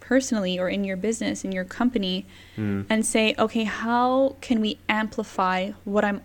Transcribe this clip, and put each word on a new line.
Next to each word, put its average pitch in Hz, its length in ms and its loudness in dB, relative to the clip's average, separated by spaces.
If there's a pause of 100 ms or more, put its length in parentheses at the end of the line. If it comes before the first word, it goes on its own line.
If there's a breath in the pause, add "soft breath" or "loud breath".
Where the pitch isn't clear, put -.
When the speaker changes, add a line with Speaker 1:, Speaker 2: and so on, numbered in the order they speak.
Speaker 1:
personally 220 580 0
or 180 100 0
in 196 140 0
your 190 140 -4
business, 202 460 -2
in 190 80 -6
your 185 140 -4
company, 202 600 0 (320 loud breath)
Speaker 2:
Mm. 110 320 -2
Speaker 1:
and 220 160 2
say, 220 340 2
"Okay, 220 240 0
how 247 760 2
can 220 200 0
we 214 160 -2 (120)
amplify 208 840 -2 (140)
what 208 180 2
I'm 202 220 -2